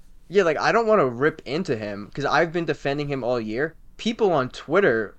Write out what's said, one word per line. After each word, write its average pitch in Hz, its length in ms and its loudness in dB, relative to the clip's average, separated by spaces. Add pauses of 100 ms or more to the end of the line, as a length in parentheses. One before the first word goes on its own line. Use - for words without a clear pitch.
(280)
Yeah, 190 160 4
like, 156 160 0
I 143 140 2
don't 226 120 2
wanna 202 220 4
rip 127 380 0
into 143 320 -2
him 104 360 -10
'cause 139 120 -4
I've 156 260 2
been 165 140 -4
defending 147 420 -4
him 135 160 -4
all 123 160 0
year. 117 340 -4 (240)
People 220 340 0
on 131 160 2
Twitter 127 720 0